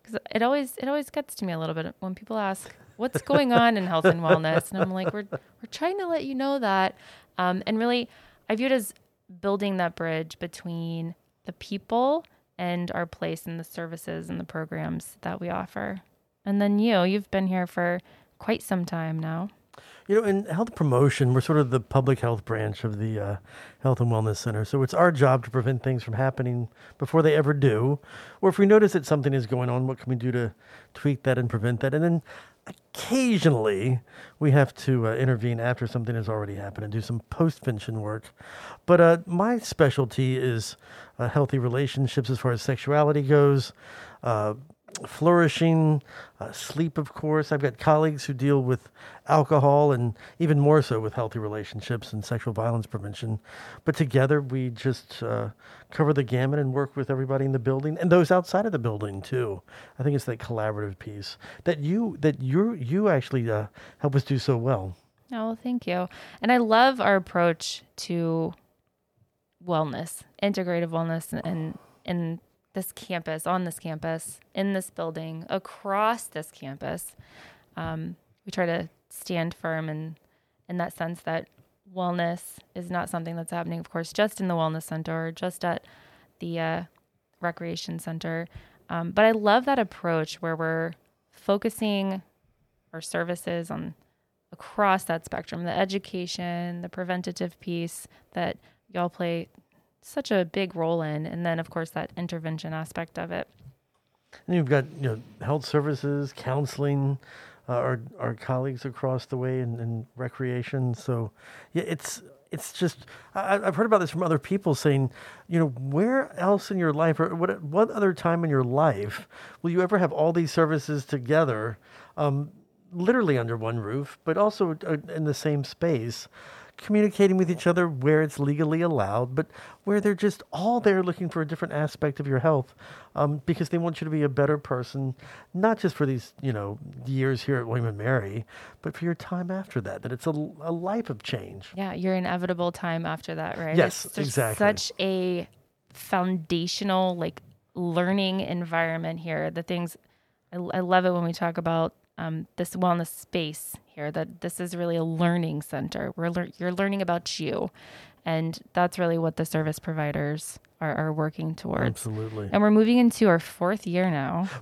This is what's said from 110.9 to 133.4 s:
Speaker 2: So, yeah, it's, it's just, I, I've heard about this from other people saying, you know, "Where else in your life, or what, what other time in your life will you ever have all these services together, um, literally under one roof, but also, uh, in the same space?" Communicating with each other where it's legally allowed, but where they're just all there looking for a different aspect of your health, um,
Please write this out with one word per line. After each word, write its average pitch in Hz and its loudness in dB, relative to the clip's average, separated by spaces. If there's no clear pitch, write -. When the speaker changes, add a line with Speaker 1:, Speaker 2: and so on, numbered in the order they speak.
Speaker 2:
So, 117 -4
yeah, 160 -2
it's, - -6
it's - -8
just, - -4
I, 196 0
I've 185 0
heard 220 2
about 214 6
this 175 0
from 175 -2
other 160 2
people 185 0
saying, 135 2
you 170 2
know, 160 4
"Where 151 0
else 196 2
in 196 -2
your 165 2
life, 160 4
or 165 2
what, 185 0
what 170 2
other 208 2
time 170 0
in 160 0
your 135 4
life 120 0
will 170 0
you 175 2
ever 185 2
have 180 2
all 156 2
these 165 2
services 151 2
together, 123 0
um, 147 0
literally 180 2
under 117 -2
one 113 -4
roof, 117 -6
but 160 0
also, 202 0
uh, 160 -2
in 160 -2
the 151 0
same 147 0
space?" 127 -4
Communicating 208 4
with 185 4
each - 0
other 175 4
where 151 4
it's 151 -2
legally 151 2
allowed, 123 0
but 156 0
where 202 2
they're 202 2
just 202 0
all 226 0
there 190 4
looking 175 -2
for 160 -2
a 156 -4
different 160 -6
aspect 147 -2
of 143 -4
your 135 2
health, 143 2
um, 147 0